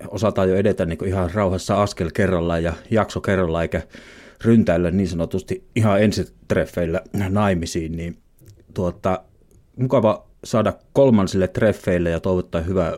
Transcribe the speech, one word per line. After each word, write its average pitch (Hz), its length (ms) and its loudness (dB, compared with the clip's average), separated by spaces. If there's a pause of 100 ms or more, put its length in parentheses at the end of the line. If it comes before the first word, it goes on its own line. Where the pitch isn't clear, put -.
osataan 98 420 0
jo 92 60 2
edetä 98 300 0
niin 82 120 -4
kuin 95 120 -4
ihan 92 240 -2
rauhassa 98 480 0
askel 92 320 -2
kerrallaan 85 500 0
ja 82 100 -2 (180)
jakso 107 300 0
kerrallaan, 87 400 0
eikä 82 200 -4 (640)
ryntäillä 90 460 4
niin 95 160 0
sanotusti 85 560 -6 (120)
ihan 107 260 2
ensitreffeillä 87 1000 -2 (280)
naimisiin, 90 680 -2
niin 85 200 -10 (560)
tuota, 92 500 -4 (520)
mukava 123 500 2 (180)
saada 104 300 0 (200)
kolmansille 101 540 4
treffeille 95 640 0
ja 82 100 -2
toivottaa 90 420 -2
hyvää 87 360 -2